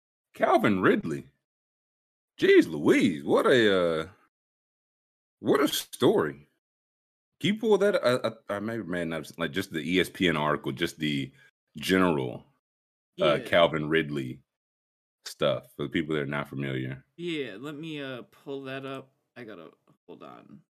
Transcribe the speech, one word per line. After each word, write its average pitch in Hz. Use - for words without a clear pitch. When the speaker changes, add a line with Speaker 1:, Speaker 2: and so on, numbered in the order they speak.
Speaker 1:
Calvin 185
Ridley, 127
jeez 254
Louise, 82
what 127
a, 95
uh, 95
what 214
a 339
story. -
Can 202
you 220
pull 214
that? 196
I, 123
I, -
I 101
maybe, 110
man, 85
I 80
was, -
like, 82
just 92
the 80
E 87
S 85
P 90
N 80
article, 73
just 80
the 73
general, 78
uh, 78
Speaker 2:
Yeah. 71
Speaker 1:
Calvin 78
Ridley 73
stuff 67
for 73
the 71
people 78
that 73
are 71
not 71
familiar. 65
Speaker 2:
Yeah, 151
let 147
me, 156
uh, 131
pull 139
that 135
up. 135
I 123
gotta, 90
hold -
on. 64